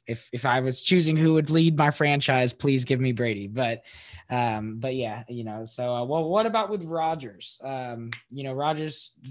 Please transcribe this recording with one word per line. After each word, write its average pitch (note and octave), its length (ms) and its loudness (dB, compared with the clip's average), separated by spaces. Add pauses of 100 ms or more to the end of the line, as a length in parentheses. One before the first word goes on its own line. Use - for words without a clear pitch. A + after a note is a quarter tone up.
if, - 260 -8
if B2 140 -6
I C3 140 4
was B2+ 240 -2
choosing D#3+ 340 4
who D#3+ 160 6
would D3+ 160 2
lead E3 260 6
my D3 140 6
franchise, C#3 640 2
please C3+ 320 2
give C3 140 2
me C3 140 2
Brady. A2 340 -2
But, A#2 340 -2 (480)
um, A2 480 -2
but C3 160 -4
yeah, A#2 340 -4
you A#2+ 160 -8
know, A2 200 -8
so, B2 280 -6
uh, A#2+ 140 -2
well, D#3 240 -2
what G#3 160 2
about G#3+ 240 0
with G3+ 140 -6
Rodgers? D#3+ 800 -6
Um, B2 480 -8 (180)
you C3+ 140 -10
know, C3+ 100 -6
Rodgers D3+ 600 -4 (180)